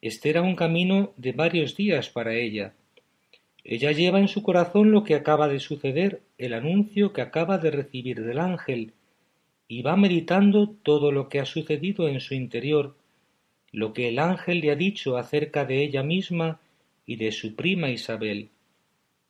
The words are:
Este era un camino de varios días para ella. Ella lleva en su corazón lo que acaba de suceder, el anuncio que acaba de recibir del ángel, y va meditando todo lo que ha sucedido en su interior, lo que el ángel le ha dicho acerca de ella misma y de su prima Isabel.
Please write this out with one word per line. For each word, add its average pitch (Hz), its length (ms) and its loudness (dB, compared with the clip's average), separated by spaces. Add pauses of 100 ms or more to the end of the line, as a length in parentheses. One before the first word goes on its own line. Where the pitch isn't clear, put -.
Este 113 300 -4
era 165 120 2
un 185 140 0
camino 185 600 0
de 127 160 -6
varios 160 440 -2
días 190 340 0
para 113 240 -4
ella. 107 400 -4 (880)
Ella 131 300 -2
lleva 180 260 2
en 196 100 4
su 208 140 -4
corazón 190 480 4
lo 208 140 6
que 160 100 2
acaba 151 320 2
de 139 140 0
suceder, 143 640 -4 (140)
el 123 160 -6
anuncio 196 600 0
que 131 100 -4
acaba 165 360 -2
de 160 120 2
recibir 127 540 -6
del 123 160 -4
ángel, 139 520 -4 (760)
y 120 140 -8
va 151 140 2
meditando 196 720 4 (140)
todo 147 300 4
lo 139 160 -2
que 143 100 -4
ha 135 60 -2
sucedido 160 640 -4
en 135 120 -4
su - 140 -8
interior, 135 600 -2 (760)
lo 107 220 -4
que 120 160 -2
el 117 100 -2
ángel 175 420 0
le 151 120 2
ha 147 40 0
dicho 160 400 -2
acerca 147 480 -2
de 131 200 0
ella 135 180 -4
misma 165 580 -2 (480)
y 120 80 -8
de 110 160 -2
su 107 240 -10
prima 175 320 -2
Isabel. 110 640 -6 (800)